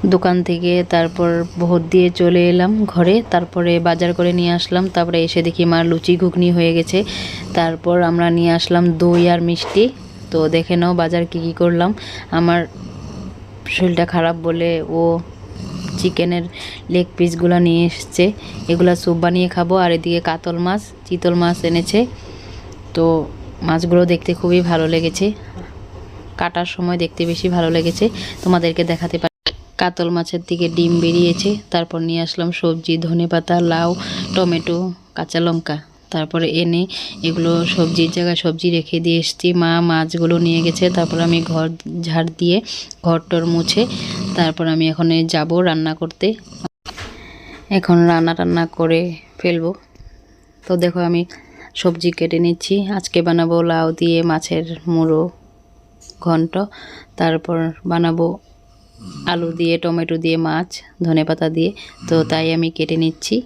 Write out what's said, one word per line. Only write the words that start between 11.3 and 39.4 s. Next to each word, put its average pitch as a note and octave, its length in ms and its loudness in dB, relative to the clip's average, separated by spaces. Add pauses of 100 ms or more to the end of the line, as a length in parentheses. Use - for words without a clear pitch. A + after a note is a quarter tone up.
কি F3 140 -6
কি E3 160 -4
করলাম। F3 300 2 (480)
আমার E3+ 220 2 (1120)
শরীরটা F3 300 2 (100)
খারাপ E3+ 220 2 (100)
বলে E3+ 240 0 (280)
ও E3 40 2 (1000)
চিকেনের F3 440 0 (500)
লেগ F3+ 120 2 (100)
পিসগুলো F3 400 2 (100)
নিয়ে E3+ 240 4
এসছে, - 340 0 (480)
এগুলা F3 200 4 (100)
স্যুপ E3+ 220 0
বানিয়ে F3+ 300 2
খাবো। F3 200 0 (100)
আর F3 120 2
এদিকে E3+ 320 -2
কাতল E3 280 -4 (100)
মাছ, G3+ 160 -2 (240)
চিতল F3 360 0
মাছ F3 140 2 (120)
এনেছে। E3+ 320 2 (960)
তো E3 80 4 (640)
মাছগুলো E3+ 340 4 (100)
দেখতে E3+ 180 -2 (100)
খুবই F3+ 200 4 (100)
ভালো D#3+ 240 2
লেগেছে, E3 320 0 (1120)
কাটার F3 340 -2
সময় F3 280 -2
দেখতে E3 180 -6 (100)
বেশি E3+ 160 -4 (100)
ভালো E3 200 2
লেগেছে, E3 280 0 (380)
তোমাদেরকে E3+ 500 2
দেখাতে E3+ 300 -4
পারি। - 120 -2 (480)
কাতল F3 340 -2
মাছের E3+ 320 -4
থেকে F3 180 0 (100)
ডিম E3+ 160 4 (120)
বেরিয়েছে। E3+ 460 2 (220)
তারপর E3 260 -2 (100)
নিয়ে E3 180 -2
আসলাম E3+ 240 -4 (100)
সবজি, E3 340 0 (120)
ধনেপাতা, E3+ 500 0 (160)
লাউ, E3+ 180 0 (440)
টমেটো, E3+ 440 0 (380)
কাঁচা D#3+ 300 -4
লঙ্কা। E3 300 -2 (360)
তারপরে E3 340 -2 (160)
এনে E3+ 200 0 (460)
এগুলো E3 240 0 (220)
সবজির E3+ 420 0
জায়গায় F3 280 0
সবজি E3 320 0
রেখে E3 280 -2
দিয়ে E3+ 180 2
এসেছি। - 260 -2 (140)